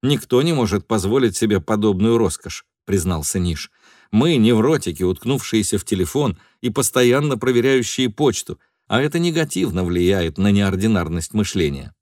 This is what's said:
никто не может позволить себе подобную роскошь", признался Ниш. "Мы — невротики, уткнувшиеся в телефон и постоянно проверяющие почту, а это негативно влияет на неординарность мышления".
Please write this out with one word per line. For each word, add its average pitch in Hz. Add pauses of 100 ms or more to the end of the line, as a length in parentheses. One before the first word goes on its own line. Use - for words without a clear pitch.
никто 131
не 170
может 107
позволить 110
себе 104
подобную 107
роскошь", - (200)
признался 90
Ниш. 87 (420)
"Мы — 147
невротики, 113
уткнувшиеся 107
в -
телефон 104 (220)
и 120
постоянно 127
проверяющие 127
почту, - (260)
а 110
это 147
негативно 147
влияет 87
на 101
неординарность 92
мышления". 78